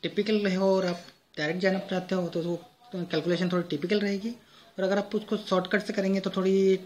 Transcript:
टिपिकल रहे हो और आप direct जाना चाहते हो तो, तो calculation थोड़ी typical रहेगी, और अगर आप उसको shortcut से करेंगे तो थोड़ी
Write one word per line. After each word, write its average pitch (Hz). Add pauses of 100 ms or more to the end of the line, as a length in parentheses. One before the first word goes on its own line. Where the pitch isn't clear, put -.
टिपिकल 208
रहे 196
हो 190
और 190
आप 175 (320)
direct 160
जाना 190
चाहते 185
हो 180
तो, 170
तो 175
calculation 170
थोड़ी 175
typical 180
रहेगी, 202
और -
अगर 196
आप 202
उसको 208
shortcut 190
से 214
करेंगे 196
तो 190
थोड़ी 190 (100)